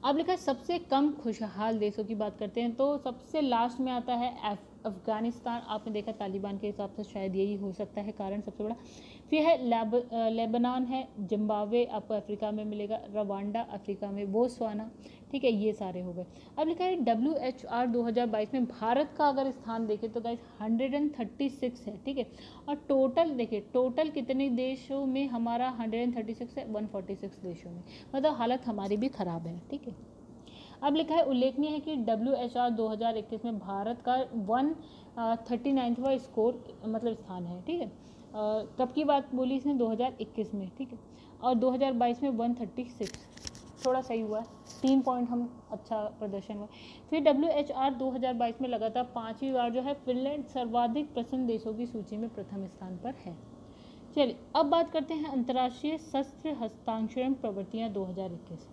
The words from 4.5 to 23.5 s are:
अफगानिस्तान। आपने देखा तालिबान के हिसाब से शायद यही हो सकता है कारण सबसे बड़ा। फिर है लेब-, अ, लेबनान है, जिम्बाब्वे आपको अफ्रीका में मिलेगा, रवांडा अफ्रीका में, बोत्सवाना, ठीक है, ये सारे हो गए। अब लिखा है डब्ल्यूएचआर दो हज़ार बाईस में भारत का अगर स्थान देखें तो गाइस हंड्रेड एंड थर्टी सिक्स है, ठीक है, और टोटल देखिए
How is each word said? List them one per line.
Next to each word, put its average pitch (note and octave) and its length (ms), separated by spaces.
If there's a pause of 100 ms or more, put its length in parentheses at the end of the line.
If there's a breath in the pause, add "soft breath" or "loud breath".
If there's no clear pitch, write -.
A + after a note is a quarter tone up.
अफगानिस्तान। A3+ 760
आपने G#3+ 300
देखा G#3 200
तालिबान G3 460
के G#3 80
हिसाब G3+ 240
से G#3 140
शायद F#3+ 320
यही G3 180
हो G3 180
सकता G#3 280
है G#3 120
कारण G3+ 280
सबसे G#3 240
बड़ा। A3+ 120 (540 loud breath)
फिर D4+ 120
है D4+ 240
लेब-, A#3 460
अ, A3+ 160
लेबनान A#3 560
है, B3+ 240 (120)
जिम्बाब्वे G#3+ 640
आपको G#3+ 300
अफ्रीका G#3 360
में G#3+ 140
मिलेगा, G#3 360 (100)
रवांडा G3+ 500
अफ्रीका G3+ 500
में, G3 220
बोत्सवाना, A3+ 580 (400 loud breath)
ठीक C#4 140
है, B3+ 60
ये G#3+ 220
सारे F#3 280
हो F3+ 120
गए। F3 140 (320 loud breath)
अब D4+ 100
लिखा E4+ 160
है F#4 120
डब्ल्यूएचआर B3+ 880
दो A#3+ 160
हज़ार A#3 240
बाईस G#3+ 280
में B3+ 100
भारत B3 540
का D4+ 100
अगर C4+ 220
स्थान A3+ 360
देखें G#3+ 260
तो A#3 80
गाइस A#3 180 (220)
हंड्रेड A#3 340
एंड D4 240
थर्टी B3+ 300
सिक्स - 380
है, G#3 180
ठीक C4+ 140
है, A#3+ 80 (420 loud breath)
और D4 60
टोटल C#4 560
देखिए A#3 300